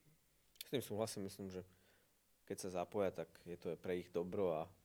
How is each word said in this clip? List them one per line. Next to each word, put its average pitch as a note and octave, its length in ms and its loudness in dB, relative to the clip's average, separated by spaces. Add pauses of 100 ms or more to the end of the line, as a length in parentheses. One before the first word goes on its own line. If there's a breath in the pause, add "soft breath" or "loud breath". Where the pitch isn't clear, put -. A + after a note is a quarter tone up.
(640)
S - 80 -8
tým C3+ 80 2
súhlasím, G#2+ 480 -2
myslím, F#2+ 240 -8
že F#2 80 -6 (880 soft breath)
keď - 160 -4
sa F2+ 160 0
zapoja, F#2 320 4
tak E2 160 -4 (160)
je F2 160 -6
to E2 160 -2
pre F2+ 240 0
ich F2 80 -8
dobro F2+ 480 2
a D#2+ 80 0 (200)